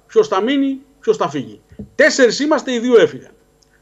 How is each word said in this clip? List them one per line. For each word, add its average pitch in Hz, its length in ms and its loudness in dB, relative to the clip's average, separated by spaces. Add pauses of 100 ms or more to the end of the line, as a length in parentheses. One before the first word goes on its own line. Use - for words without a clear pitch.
Ποιος 214 200 0
θα 190 140 -2
μείνει, 269 380 -2 (200)
ποιος 220 180 -2
θα 180 120 -4
φύγει. 120 320 -12 (340)
Τέσσερις 254 440 2
είμαστε, 277 340 -2
οι 240 60 -4
δύο 240 200 4
έφυγαν. 143 320 -2 (500)